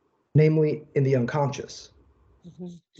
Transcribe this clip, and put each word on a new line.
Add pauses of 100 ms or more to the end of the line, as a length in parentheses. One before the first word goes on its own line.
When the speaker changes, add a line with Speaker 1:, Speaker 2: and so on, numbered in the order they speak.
(360)
Speaker 1:
namely (100)
in
the
unconscious. (560)
Speaker 2:
Mm-hmm. (320)